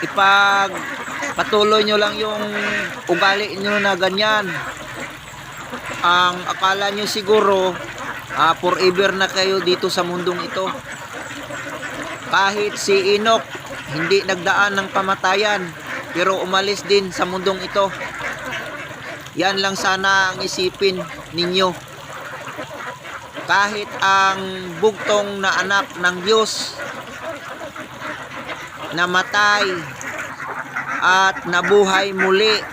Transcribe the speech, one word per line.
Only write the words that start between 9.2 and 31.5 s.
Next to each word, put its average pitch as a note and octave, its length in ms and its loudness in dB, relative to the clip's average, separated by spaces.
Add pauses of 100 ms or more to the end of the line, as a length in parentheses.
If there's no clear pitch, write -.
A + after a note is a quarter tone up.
kayo F#3+ 320 2
dito F3+ 240 2
sa F3+ 160 0
mundong F3 440 -2
ito. F#3 200 -4 (1600)
Kahit G3+ 480 2
si G3 400 4
Enoch, A3+ 260 4 (540)
hindi F3 240 2
nagdaan F#3+ 560 2
ng G3 160 -2
kamatayan, G3 720 0 (480)
pero F3 320 2
umalis F#3+ 400 0
din G3 240 4
sa F#3 160 -2
mundong F#3 400 0
ito. G3 240 2 (1500)
Yan F#3+ 240 2
lang G3 160 -2
sana F#3+ 500 4
ang F#3 140 -8
isipin F#3 560 0 (320)
ninyo. F3+ 400 2 (1800)
Kahit G3+ 400 2 (160)
ang F#3+ 400 4 (320)
bugtong G3+ 640 2
na F#3 160 2
anak F#3+ 320 2 (100)
ng F3+ 240 2
Diyos G#3+ 540 2 (2250)
namatay G3 760 2 (1300)
at F#3+ 480 2
nabuhay F#3+ 640 4